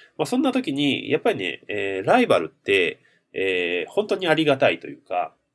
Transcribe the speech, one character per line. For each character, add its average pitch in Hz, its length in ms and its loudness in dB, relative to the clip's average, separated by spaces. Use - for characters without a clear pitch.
ま 156 60 -2
あ、 - 20 0
そ 254 120 -2
ん 277 40 2
な 269 100 2
時 254 220 -4
に、 139 380 0
や 156 80 0
っ - 20 -6
ぱ 226 120 2
り 127 40 -4
ね、 90 300 -6
え 98 360 -4
ー、 - 40 -2
ラ 233 140 6
イ 233 40 2
バ 101 140 4
ル 78 80 -2
っ - 20 -12
て、 95 500 0
え 90 540 -2
ー、 - 40 -20
本 208 160 -2
当 202 80 0
に 185 120 -4
あ 160 60 4
り 156 120 2
が 135 120 2
た 123 140 4
い 85 80 -4
と - 80 -16
い 69 80 -14
う - 60 -20
か、 87 340 -6